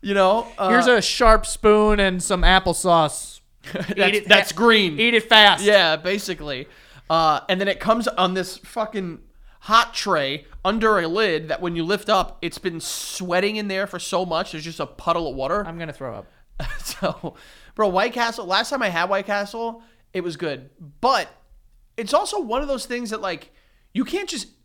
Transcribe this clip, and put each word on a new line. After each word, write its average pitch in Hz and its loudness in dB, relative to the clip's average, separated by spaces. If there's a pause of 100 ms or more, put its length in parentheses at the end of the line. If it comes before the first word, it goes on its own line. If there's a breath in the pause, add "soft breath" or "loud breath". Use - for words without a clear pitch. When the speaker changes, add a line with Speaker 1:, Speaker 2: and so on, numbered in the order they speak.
Speaker 1:
You 196 -4
know? 196 4 (100)
Uh, 190 0
Speaker 2:
Here's 240 4
a 240 6
sharp 220 4
spoon 214 4
and 185 0
some 180 0
applesauce. 170 2 (140)
Speaker 1:
<laughs> - -20
that's, - 0
Speaker 2:
Eat 202 2
it 202 -2
Speaker 1:
that's 196 -2
Speaker 2:
fa- 156 -8
Speaker 1:
green. 202 2
Speaker 2:
Eat 233 0
it 220 0
fast. 208 6
Speaker 1:
Yeah, 196 4
basically. 156 -6 (420 soft breath)
Uh, 160 4 (100)
and 185 0
then 196 0
it 196 -2
comes 220 0
on 185 0
this 180 -6
fucking 214 -8 (400)
hot - 2
tray 147 -2 (200 soft breath)
under 214 2
a 170 0
lid 165 0
that 135 -4
when 170 -4
you 165 -2
lift 202 -4
up, 196 0
it's 170 -6
been 170 -6
sweating 185 -4
in 208 -4
there 190 -4
for 185 -10
so 185 -4
much, 170 -4
there's 156 -10
just 165 -12
a 147 -4
puddle 170 -4
of 139 -10
water. 156 -2
Speaker 2:
I'm 165 -12
gonna 160 -10
throw 123 -12
up. 98 -14 (320)
Speaker 1:
<laughs> - -6 (120)
So, - -6 (400 soft breath)
bro, 214 2
White 202 0
Castle, 233 -4
last 196 0
time 262 -2
I 214 0
had 175 -2
White 196 -2
Castle, 226 -6 (320 soft breath)
it 185 -4
was 170 -6
good. 139 -8 (320)
But 240 2 (680)
it's 226 -6
also 415 0
one 254 -2
of 302 -6
those 269 -4
things 240 -6
that, 220 -6
like, 185 -8 (400)
you 262 -2
can't 381 -6
just 247 -10 (160)